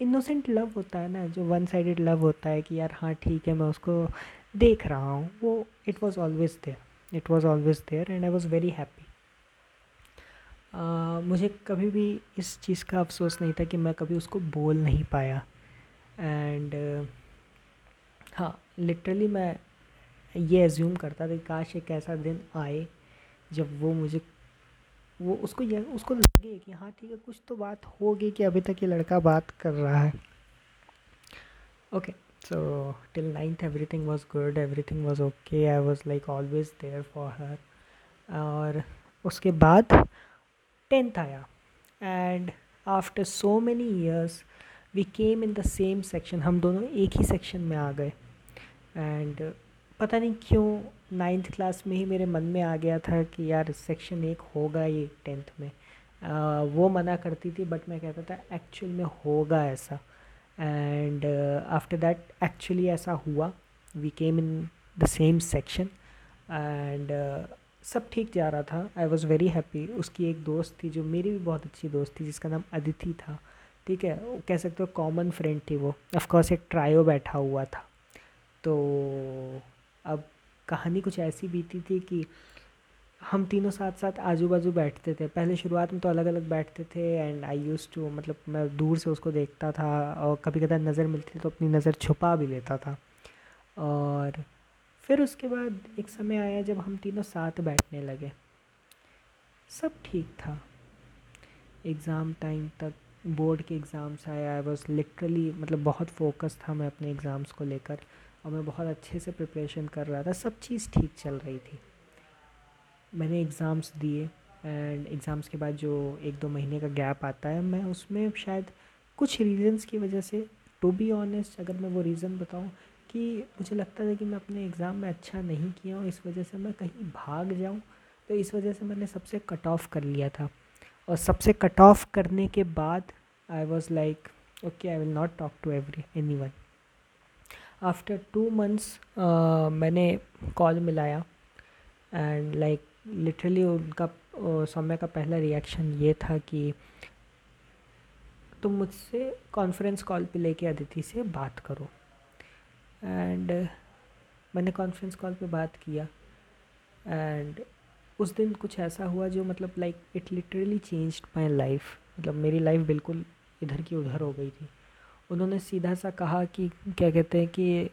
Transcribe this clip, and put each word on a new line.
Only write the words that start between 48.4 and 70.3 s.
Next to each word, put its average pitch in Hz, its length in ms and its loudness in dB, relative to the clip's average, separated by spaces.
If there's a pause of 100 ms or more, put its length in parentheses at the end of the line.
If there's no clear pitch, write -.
And 151 440 -4 (580)
पता 220 200 2
नहीं 226 140 0
क्यों 214 500 2 (300)
नाइन्थ 180 420 -2
क्लास 185 320 -2
में 185 100 -2
ही 190 80 0
मेरे 190 200 0
मन 165 180 0
में 175 180 0
आ 165 140 0
गया 165 240 2
था 165 240 2
कि 160 280 -4
यार 160 200 2
सेक्शन 165 520 -6
एक 165 180 -2
होगा 151 440 -2
ये 151 260 -2 (140)
टेंथ 139 180 -8 (160)
में। 143 120 -10 (520)
अ, - 80 -6 (320)
वो 156 260 6
मना 180 260 2
करती 170 360 -4
थी, 185 140 -6
but 165 240 -6
मैं 165 100 -8
कहता 160 220 -8
था, 175 340 -12
"एक्चुअल 180 360 -10
में 180 140 -2
होगा 151 600 2
ऐसा।" 139 340 -6 (600)
And, 147 640 -2
uh, 143 560 0
after 170 220 -2
that, 170 460 0
actually 180 400 0
ऐसा 170 220 -2
हुआ। 156 420 -2 (440)
We 147 140 -4
came 160 280 2
in 160 280 0 (320)
the 156 100 6
same 165 300 6
section 165 480 -2 (640)
and, 143 600 -4
uh, 143 320 -4 (400)
सब - 280 -6
ठीक 220 240 -2
जा 160 140 2
रहा 147 140 0
था। 175 300 -4
I 170 140 0
was 160 120 2
very 160 340 4
happy। 156 360 -2
उसकी 180 360 -4
एक 160 180 -2